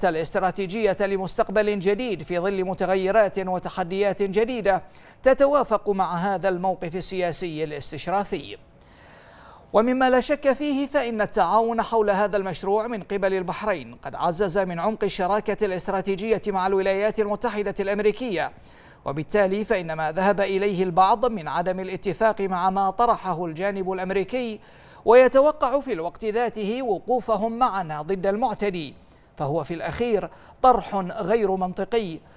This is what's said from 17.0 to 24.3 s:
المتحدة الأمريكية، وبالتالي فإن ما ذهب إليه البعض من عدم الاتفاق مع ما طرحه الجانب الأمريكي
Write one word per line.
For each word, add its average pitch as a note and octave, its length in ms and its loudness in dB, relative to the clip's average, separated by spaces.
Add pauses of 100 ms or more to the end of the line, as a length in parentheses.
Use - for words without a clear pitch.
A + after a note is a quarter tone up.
المتحدة G#3 600 -2
الأمريكية، G3+ 720 0 (540)
وبالتالي G3 600 0
فإن F3+ 280 -2
ما D#3 180 -2
ذهب F#3+ 300 2
إليه F#3+ 420 0
البعض F#3+ 420 4
من G#3 220 -4
عدم F3+ 320 -2
الاتفاق F#3+ 640 -2
مع F#3 280 0
ما G3 200 0
طرحه F#3 560 0
الجانب F#3 460 -4
الأمريكي G3 680 -4 (460)